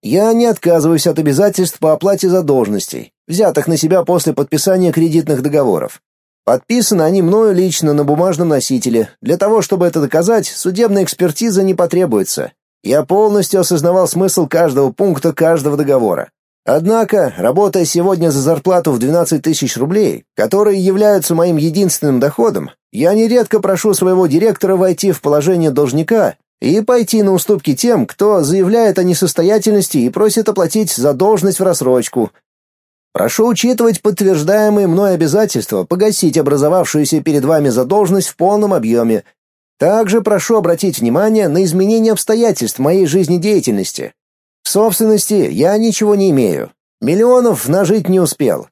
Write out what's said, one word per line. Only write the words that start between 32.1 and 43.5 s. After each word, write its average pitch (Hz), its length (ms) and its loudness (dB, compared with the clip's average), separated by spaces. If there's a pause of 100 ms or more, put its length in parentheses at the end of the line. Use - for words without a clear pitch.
Прошу 117 340 0
учитывать 233 560 0
подтверждаемые 202 840 2
мной 185 280 2
обязательства 151 720 -2
погасить 185 520 0
образовавшуюся 147 840 0
перед 143 240 -2
вами 147 240 2
задолженность 175 580 0
в - 80 -14
полном 202 400 0
объёме. 113 480 0 (560)
Также 208 420 2
прошу 214 360 0
обратить 175 420 -2
внимание 196 480 0
на 165 160 0
изменение 208 500 0
обстоятельств 220 640 -2
моей 170 300 2
жизнедеятельности. 170 1080 -2 (480)